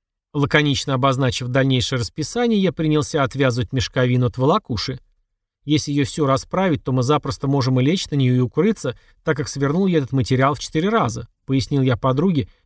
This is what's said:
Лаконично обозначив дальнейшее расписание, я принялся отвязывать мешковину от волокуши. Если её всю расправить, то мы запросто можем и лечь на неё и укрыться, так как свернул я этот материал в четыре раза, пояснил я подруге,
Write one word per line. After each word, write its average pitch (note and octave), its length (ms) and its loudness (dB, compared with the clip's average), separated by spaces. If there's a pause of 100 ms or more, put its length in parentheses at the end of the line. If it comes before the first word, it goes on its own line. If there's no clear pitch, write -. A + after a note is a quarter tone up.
(340)
Лаконично C#3+ 600 -2
обозначив B2+ 540 -2
дальнейшее C3 520 0
расписание, A3 600 -2
я F#3 100 0
принялся D3+ 520 -2
отвязывать B2+ 500 -2
мешковину B2+ 540 0
от - 100 -6
волокуши. C3 640 -2 (640)
Если D3 260 0
её C#3+ 140 2
всю D3+ 200 -2
расправить, C#3+ 580 0
то C#3 80 -4
мы B2+ 120 2
запросто C#3+ 440 0
можем C3 320 2
и B2+ 40 2
лечь E3+ 260 0
на D3+ 60 -4
неё B2+ 200 4
и B2+ 40 2
укрыться, D3 580 0 (260)
так D#3 140 0
как D3 100 -4
свернул C#3+ 380 0
я F3 140 4
этот C3+ 120 -4
материал C3+ 440 2
в - 40 -12
четыре D#3+ 300 -2
раза, B2 380 -2 (180)
пояснил C3+ 380 0
я B2+ 120 4
подруге, C3+ 540 2 (160)